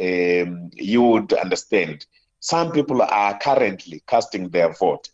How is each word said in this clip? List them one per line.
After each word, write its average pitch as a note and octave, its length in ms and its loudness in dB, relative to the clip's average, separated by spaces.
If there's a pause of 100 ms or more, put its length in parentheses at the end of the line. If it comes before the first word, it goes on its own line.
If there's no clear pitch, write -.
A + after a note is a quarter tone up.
um, F2 720 -2
you A2+ 300 0
would A2 300 4
understand, F2+ 720 -2 (320)
some E3 320 -2
people C3+ 320 0
are G2+ 340 0
currently G2+ 720 -2
casting G2+ 420 -2
their E2+ 240 2
vote. - 400 -2